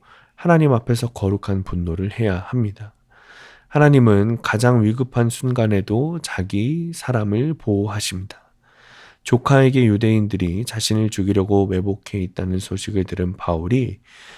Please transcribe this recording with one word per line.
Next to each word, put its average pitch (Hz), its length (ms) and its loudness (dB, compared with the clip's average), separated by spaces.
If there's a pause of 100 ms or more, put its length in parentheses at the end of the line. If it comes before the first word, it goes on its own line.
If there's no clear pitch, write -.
(360)
하나님 160 360 2
앞에서 117 400 0
거룩한 98 520 -2
분노를 90 540 -6
해야 101 200 0
합니다. 104 560 -6 (720)
하나님은 117 760 6
가장 120 400 2
위급한 117 480 0
순간에도 117 920 -2
자기 131 720 -4
사람을 117 600 -2
보호하십니다. 101 840 -4 (840)
조카에게 131 640 4
유대인들이 104 800 0
자신을 110 440 -2
죽이려고 98 560 0
매복해 98 540 -4
있다는 92 400 -6
소식을 98 460 -6
들은 92 320 -6
바울이 98 640 -4 (360)